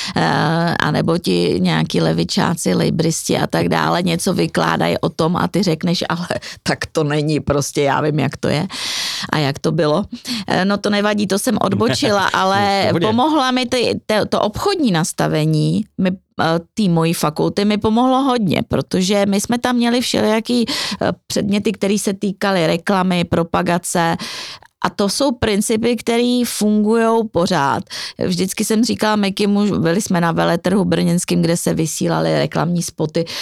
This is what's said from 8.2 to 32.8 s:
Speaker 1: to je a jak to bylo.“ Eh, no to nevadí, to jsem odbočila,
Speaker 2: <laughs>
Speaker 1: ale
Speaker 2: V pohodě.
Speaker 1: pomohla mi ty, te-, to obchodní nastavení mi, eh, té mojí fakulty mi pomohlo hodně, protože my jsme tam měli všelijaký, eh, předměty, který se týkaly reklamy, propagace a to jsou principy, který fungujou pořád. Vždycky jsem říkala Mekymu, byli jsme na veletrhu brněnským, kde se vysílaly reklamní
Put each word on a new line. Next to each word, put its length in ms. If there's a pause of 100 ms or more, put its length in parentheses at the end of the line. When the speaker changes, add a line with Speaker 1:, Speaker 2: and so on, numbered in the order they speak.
Speaker 1:
to 100
je 200 (640)
a 80
jak 220
to 120
bylo.“ 320 (440)
Eh, 180
no 120
to 120
nevadí, 380
to 120
jsem 220
odbočila, 680
Speaker 2:
<laughs> 60
Speaker 1:
ale 520
Speaker 2:
V 40
pohodě. 180
Speaker 1:
pomohla 440
mi 140
ty, 400
te-, 200
to 160
obchodní 500
nastavení 920 (140)
mi, 120 (320)
eh, 180 (140)
té 160
mojí 240
fakulty 520
mi 120
pomohlo 440
hodně, 460
protože 580
my 160
jsme 180
tam 160
měli 260
všelijaký, 640 (360)
eh, 100 (160)
předměty, 440
který 280
se 140
týkaly 540
reklamy, 560
propagace 960 (680)
a 40
to 200
jsou 220
principy, 640
který 480
fungujou 840
pořád. 560 (440)
Vždycky 380
jsem 180
říkala 320
Mekymu, 640
byli 220
jsme 200
na 100
veletrhu 540
brněnským, 560
kde 160
se 160
vysílaly 680
reklamní 440